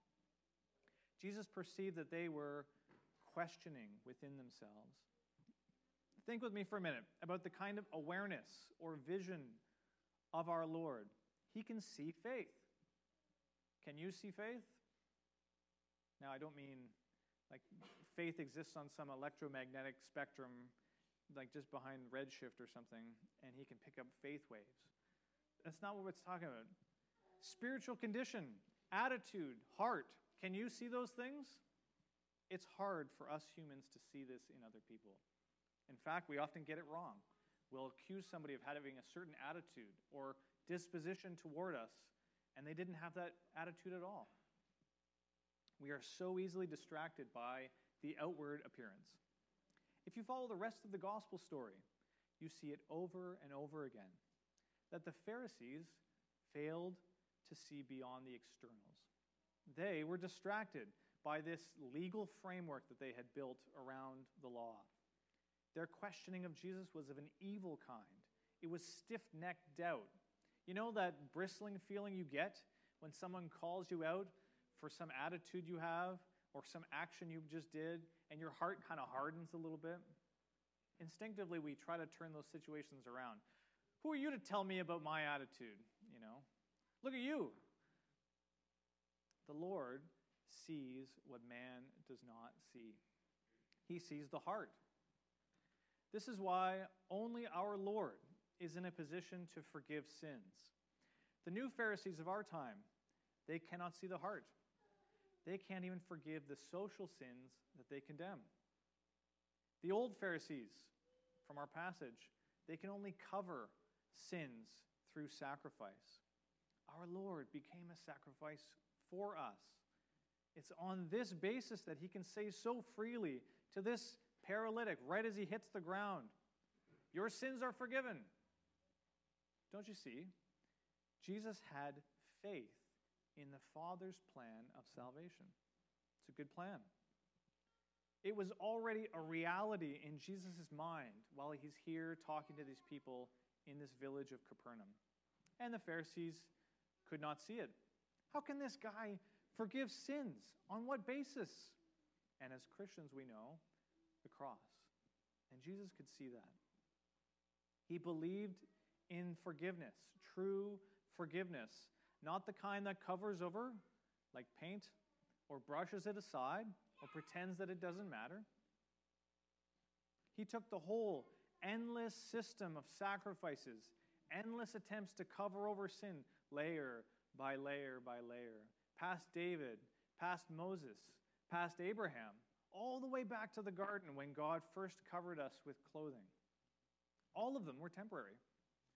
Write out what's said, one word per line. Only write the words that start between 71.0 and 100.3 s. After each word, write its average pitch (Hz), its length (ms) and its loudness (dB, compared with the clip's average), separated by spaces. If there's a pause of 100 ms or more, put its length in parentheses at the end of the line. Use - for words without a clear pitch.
bristling 196 460 0 (100)
feeling 202 240 0
you 185 120 2
get 151 360 4 (380)
when 156 120 -8
someone 180 380 -4
calls 175 400 0
you 165 160 4
out 185 220 6 (520)
for 151 80 -4
some 160 220 -4 (160)
attitude 175 420 0
you 170 120 0
have 175 400 4 (340)
or 139 100 -4
some 165 300 -8
action 165 380 -2
you 160 100 -2 (100)
just 156 220 -4
did, 165 280 0 (280)
and 151 100 -8
your 160 120 -2
heart 180 360 2
kinda 151 180 0
hardens 151 480 0
a 170 40 0
little 160 200 -2
bit, 165 220 -2 (1000)
instinctively 180 600 -2
we 147 160 0
try 170 220 0
to 160 100 0
turn 160 260 -8
those 151 140 -8
situations 147 600 -6
around. 120 340 -6 (640)
"Who 311 80 4
are 302 40 4
you 285 160 4
to 254 80 2
tell 196 240 4
me 190 160 4
about 170 240 2
my 156 200 4
attitude?" 131 600 0 (280)
You 123 80 -14
know? 113 260 -10 (560)
"Look 262 120 2
at 262 60 2
you." 247 360 4 (1900)
The 151 60 -10
Lord 151 560 0 (380)
sees 131 800 -4
what 123 180 -10
man 123 480 -8 (160)
does 127 160 -10
not 117 380 -12
see. 113 360 -12 (880)
He 175 120 0
sees 147 300 -4
the 147 100 0
heart. 180 340 2 (1400)
This 208 160 0
is 226 120 0
why 185 480 6 (220)
only 233 380 0
our 196 300 4
Lord 196 480 2 (340)
is 165 180 -2
in 180 80 0
a 175 60 0
position 175 560 -2
to 160 140 -8
forgive 147 480 -2
sins. 120 640 -8 (720)